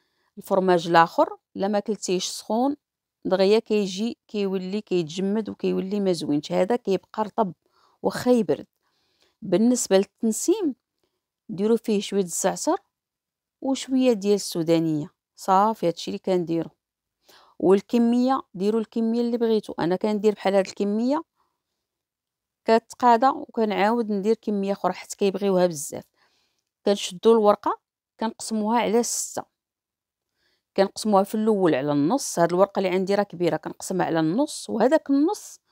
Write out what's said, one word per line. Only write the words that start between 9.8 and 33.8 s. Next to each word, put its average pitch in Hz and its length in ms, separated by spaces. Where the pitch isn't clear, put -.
للتنسيم 254 800
ديروا 208 280
فيه 214 240
شويه 202 220
الزعتر 180 540
وشويه 262 520
ديال 202 220
السودانيه، 165 760
صافي 196 500
هادشي - 240
اللي 196 80
كنديرو. 165 520
والكميه 240 840
ديروا 208 260
الكميه 226 400
اللي 240 180
بغيتو. 226 340
انا 170 240
كندير 214 380
بحال 196 200
هاد 196 120
الكميه 226 560
كتقاضى 233 640
وكنعاود 220 840
ندير 202 220
كميه 196 380
اخرى 180 200
حيت - 220
كيبغيوها 190 520
بزاف. 160 380
كنشدوا 202 460
الورقه 226 480
كنقسموها 220 600
على 208 220
سته، - 400
كنقسموها 196 460
في 202 120
الاول 214 400
على 143 180
النص. 143 460
هاد 170 140
الورقه 185 260
اللي 190 100
عندي 185 260
راه 202 80
كبيره، 170 340
كنقسمها 180 500